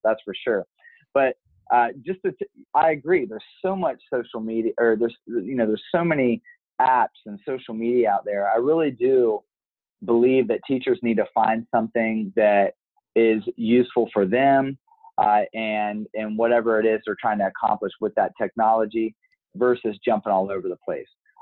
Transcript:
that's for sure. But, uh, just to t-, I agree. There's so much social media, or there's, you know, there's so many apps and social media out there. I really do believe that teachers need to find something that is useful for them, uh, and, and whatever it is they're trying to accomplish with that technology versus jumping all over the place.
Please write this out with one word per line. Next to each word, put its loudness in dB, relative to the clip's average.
that's 0
for -10
sure. -2
But, 0
uh, 4
just -8
to -4
t-, -10
I 4
agree. 0
There's -10
so -2
much -4
social -6
media, -4
or 2
there's, -2
you -6
know, 0
there's -2
so 0
many 0
apps 2
and -14
social -8
media 2
out -2
there. -2
I 2
really 0
do 2
believe 2
that -2
teachers -2
need 0
to 0
find 0
something -2
that 4
is 4
useful 2
for 2
them, 2
uh, 4
and, -4
and -6
whatever 2
it 2
is 2
they're -4
trying -2
to 0
accomplish -4
with -4
that 0
technology 0
versus -2
jumping -2
all 0
over -6
the -8
place. -8